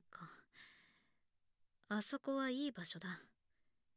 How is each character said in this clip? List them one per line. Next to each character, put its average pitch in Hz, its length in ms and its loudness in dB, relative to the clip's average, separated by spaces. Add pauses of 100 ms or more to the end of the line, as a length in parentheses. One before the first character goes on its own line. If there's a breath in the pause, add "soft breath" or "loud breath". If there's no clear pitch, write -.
(100)
か。 - 180 -12 (1600 loud breath)
あ 208 140 2
そ 277 160 -2
こ 269 180 2
は 269 140 4
い 269 160 2
い 269 60 0
場 185 120 -6
所 165 140 -4
だ。 185 100 -6 (880)